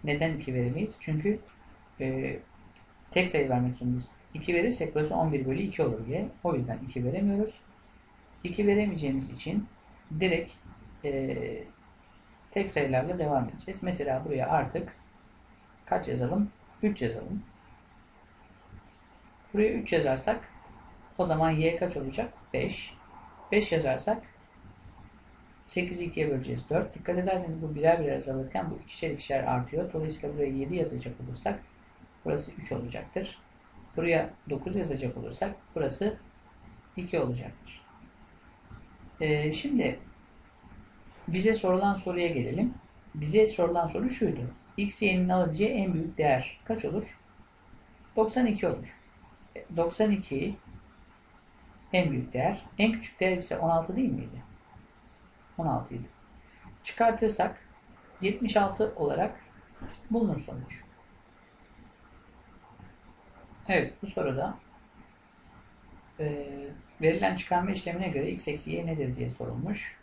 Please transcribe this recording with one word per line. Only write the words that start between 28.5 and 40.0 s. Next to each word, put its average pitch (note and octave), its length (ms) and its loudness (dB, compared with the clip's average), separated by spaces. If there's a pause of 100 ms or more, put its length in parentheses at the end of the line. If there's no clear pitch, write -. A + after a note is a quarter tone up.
bu - 140 -6
ikişer - 260 -6
ikişer C#3 340 -2
artıyor. B2+ 480 -2
Dolayısıyla D#3 420 -4
buraya C#3+ 160 0
yedi C#3+ 260 -2
yazacak C3 440 -2
olursak B2 420 -6 (640)
burası D3+ 280 -2
üç - 200 -8
olacaktır. A#2+ 680 -6 (580)
Buraya E3 340 2 (200)
dokuz F#3 260 -4
yazacak C#3 400 -2
olursak F#3+ 380 -4 (200)
burası G3+ 420 0 (800)
iki F3 240 -2
olacaktır. - 600 -6 (1400)
Ee, D3+ 320 2
şimdi A#3 460 0 (1300)